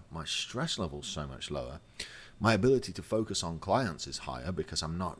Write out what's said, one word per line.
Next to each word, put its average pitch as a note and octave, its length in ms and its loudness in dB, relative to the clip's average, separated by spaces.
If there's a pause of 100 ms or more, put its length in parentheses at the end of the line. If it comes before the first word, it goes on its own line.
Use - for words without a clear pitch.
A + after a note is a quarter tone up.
my D#2+ 140 -8
stress - 560 -2
level's D2 280 -4
so D2 200 -4
much C2+ 240 -8
lower, C2+ 300 -4 (580)
my A2+ 140 6
ability A#2 400 6
to - 80 -6
focus G#2+ 420 0
on E2 160 -4
clients G2 480 2
is C#2 120 -8
higher B1+ 340 -4
because - 280 -2
I'm E2 160 -2
not F2+ 220 -2